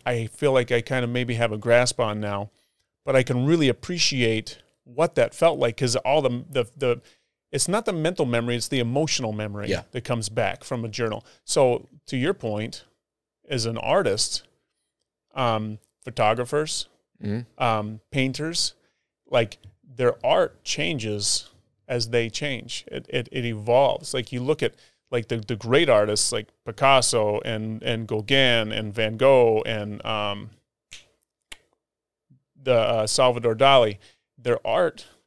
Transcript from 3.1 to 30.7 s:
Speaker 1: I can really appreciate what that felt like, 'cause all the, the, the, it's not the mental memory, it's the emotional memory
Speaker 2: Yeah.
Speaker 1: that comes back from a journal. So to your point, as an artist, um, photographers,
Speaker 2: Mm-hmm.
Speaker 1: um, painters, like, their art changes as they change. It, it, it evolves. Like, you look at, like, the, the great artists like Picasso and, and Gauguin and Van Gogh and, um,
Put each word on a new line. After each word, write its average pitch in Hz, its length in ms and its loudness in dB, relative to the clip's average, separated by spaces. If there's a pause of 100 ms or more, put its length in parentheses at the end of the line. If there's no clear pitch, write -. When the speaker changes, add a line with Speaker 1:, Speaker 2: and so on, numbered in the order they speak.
Speaker 1:
I 131 80 6
can 123 220 0
really 160 240 4
appreciate 123 920 -2 (240)
what 147 320 -2
that 117 180 2
felt 160 240 2
like, 123 200 0
'cause 123 200 0
all 147 240 2
the, 123 280 -2
the, 127 160 -2 (120)
the, 123 240 -2 (500)
it's - 160 -2
not 208 180 -2
the 220 80 -2
mental 165 340 -2
memory, 120 280 0
it's 117 140 -4
the 135 100 0
emotional 123 540 -2
memory 104 360 -8
Speaker 2:
Yeah. 95 220 -2
Speaker 1:
that 120 140 -8
comes 113 240 -4
back 107 340 -4
from 117 220 -8
a - 20 -8
journal. 107 380 -6 (180)
So 127 460 2 (160)
to - 120 -6
your 123 180 0
point, 107 500 -8 (640)
as 120 160 -2
an 113 140 -4
artist, 127 640 0 (880)
um, 110 460 -2 (240)
photographers, 120 840 -2 (340)
Speaker 2:
Mm-hmm. 120 420 -6
Speaker 1:
um, 107 380 -2 (100)
painters, 139 640 -2 (560)
like, 117 280 0 (380)
their 120 200 2 (100)
art 160 400 0
changes 110 840 -4 (380)
as 120 220 -2
they 117 200 0
change. - 600 -8
It, - 160 -10
it, 123 240 -4
it 123 140 -4
evolves. 117 680 0
Like, 127 200 -6
you 123 80 -4
look 151 200 -2
at, 127 120 0 (360)
like, 120 200 -4
the, 120 80 -2
the 110 180 -6
great 131 320 2
artists 107 460 2
like 113 160 -6 (160)
Picasso 117 800 2
and, 110 360 -6
and 113 280 -4
Gauguin 113 640 2
and 107 200 -6
Van 110 220 -2
Gogh 120 500 6
and, 107 400 -6
um, 104 440 -4 (2000)